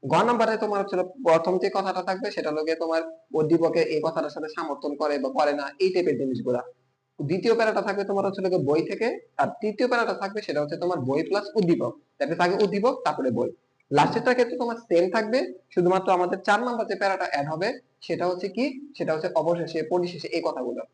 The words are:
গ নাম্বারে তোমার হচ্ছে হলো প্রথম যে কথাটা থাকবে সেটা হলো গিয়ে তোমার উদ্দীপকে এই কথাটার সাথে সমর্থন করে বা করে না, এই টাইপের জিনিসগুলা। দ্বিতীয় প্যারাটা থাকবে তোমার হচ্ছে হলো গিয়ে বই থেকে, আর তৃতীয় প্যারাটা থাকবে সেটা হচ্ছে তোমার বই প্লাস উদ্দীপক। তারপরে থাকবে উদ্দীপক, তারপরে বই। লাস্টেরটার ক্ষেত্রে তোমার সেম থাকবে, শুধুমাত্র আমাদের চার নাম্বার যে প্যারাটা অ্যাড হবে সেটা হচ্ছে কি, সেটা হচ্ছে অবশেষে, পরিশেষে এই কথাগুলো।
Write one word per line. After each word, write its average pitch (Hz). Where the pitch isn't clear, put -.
গ 135
নাম্বারে 220
তোমার 208
হচ্ছে 196
হলো 180
প্রথম 165
যে 202
কথাটা 190
থাকবে 190
সেটা 156
হলো 156
গিয়ে 160
তোমার 165
উদ্দীপকে 160
এই 151
কথাটার 156
সাথে 156
সমর্থন 151
করে 147
বা 135
করে 147
না, 139
এই 190
টাইপের 170
জিনিসগুলা। 123
দ্বিতীয় 170
প্যারাটা 220
থাকবে 202
তোমার 196
হচ্ছে 196
হলো 185
গিয়ে 160
বই 156
থেকে, 220
আর 143
তৃতীয় 214
প্যারাটা 233
থাকবে 202
সেটা 147
হচ্ছে 147
তোমার 175
বই 143
প্লাস 202
উদ্দীপক। 165
তারপরে 147
থাকবে 175
উদ্দীপক, 202
তারপরে 143
বই। 120
লাস্টেরটার 220
ক্ষেত্রে 247
তোমার 233
সেম 175
থাকবে, 220
শুধুমাত্র 185
আমাদের 180
চার 208
নাম্বার 233
যে 196
প্যারাটা 190
অ্যাড 143
হবে 170
সেটা 170
হচ্ছে 180
কি, 233
সেটা 165
হচ্ছে 156
অবশেষে, 165
পরিশেষে 175
এই 165
কথাগুলো। 127